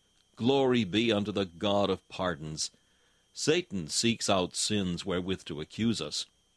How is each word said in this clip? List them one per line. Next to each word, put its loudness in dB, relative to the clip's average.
Glory 4
be 2
unto 2
the 0
God 0
of -4
pardons! -4
Satan -2
seeks 0
out 2
sins -2
wherewith -2
to -8
accuse -2
us. -6